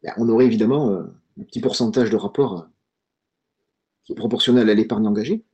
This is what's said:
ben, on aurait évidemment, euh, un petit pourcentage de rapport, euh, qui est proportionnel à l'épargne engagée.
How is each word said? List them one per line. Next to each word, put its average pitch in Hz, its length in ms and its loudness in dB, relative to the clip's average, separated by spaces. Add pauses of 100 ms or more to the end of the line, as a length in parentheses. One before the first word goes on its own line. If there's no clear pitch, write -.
ben, - 140 -12
on 117 100 0
aurait 117 180 4
évidemment, 117 440 2
euh, 90 120 -4 (380)
un 69 40 -16
petit - 160 -10
pourcentage 113 500 0
de 110 60 0
rapport, 101 440 -2
euh, 80 40 -18 (1400)
qui - 100 -14
est - 40 -12
proportionnel 113 540 2
à 107 40 4
l'épargne 107 320 0
engagée. 110 480 -2